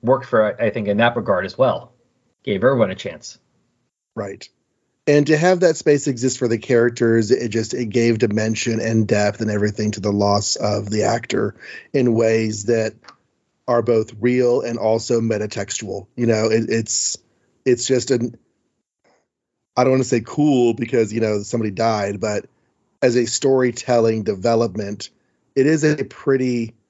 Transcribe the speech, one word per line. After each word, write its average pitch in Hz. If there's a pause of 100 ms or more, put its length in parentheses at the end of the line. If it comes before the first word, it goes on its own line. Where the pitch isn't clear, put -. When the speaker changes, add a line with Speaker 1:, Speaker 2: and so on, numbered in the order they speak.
Speaker 1:
worked 127
for, 107
I 113
think, 104
in 104
that 117
regard 95
as -
well. - (500)
Gave 98
everyone 120
a 92
chance. - (760)
Speaker 2:
Right. 101 (600)
And 147
to 156
have 175
that 165
space 147
exist 127
for 127
the 113
characters, 117
it 120
just, 110
it 123
gave 117
dimension 110
and 110
depth 104
and 107
everything 104
to 104
the 101
loss 101
of 104
the 107
actor 107 (360)
in 123
ways 110
that 110 (760)
are 120
both 113
real 123
and 117
also 113
metatextual. 104
You 120
know, 107
it, 113
it's, - (480)
it's 123
just 131
an, 117 (1400)
I 123
don't 131
wanna 131
say 120
cool 127
because, 113
you 110
know, 107
somebody 110
died, 104
but 104 (560)
as 123
a 117
storytelling 120
development, 104 (440)
it 135
is 156
a 151
pretty 127 (140)